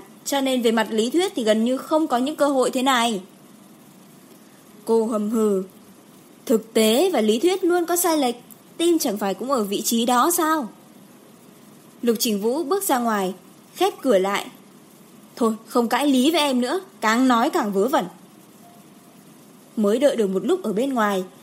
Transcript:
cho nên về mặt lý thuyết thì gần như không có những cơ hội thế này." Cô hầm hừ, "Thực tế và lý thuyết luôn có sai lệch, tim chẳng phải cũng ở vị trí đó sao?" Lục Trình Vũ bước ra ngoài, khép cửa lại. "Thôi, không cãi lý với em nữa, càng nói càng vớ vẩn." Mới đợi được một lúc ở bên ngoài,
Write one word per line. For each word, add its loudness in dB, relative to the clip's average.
cho -2
nên 0
về 2
mặt 0
lý -2
thuyết 0
thì -4
gần 2
như 0
không -2
có -2
những -4
cơ 2
hội 0
thế -2
này." 0
Cô 0
hầm -4
hừ, 0
"Thực -2
tế 2
và 0
lý 2
thuyết 0
luôn 0
có -2
sai 0
lệch, 0
tim 2
chẳng -2
phải -4
cũng -8
ở 0
vị -4
trí 0
đó 2
sao?" 0
Lục 2
Trình -2
Vũ -2
bước -2
ra 0
ngoài, -2
khép 0
cửa 4
lại. -2
"Thôi, 0
không 0
cãi 0
lý 4
với 2
em 0
nữa, -2
càng 2
nói 2
càng -2
vớ 0
vẩn." 0
Mới 2
đợi 2
được 0
một -2
lúc 0
ở -4
bên -2
ngoài, 0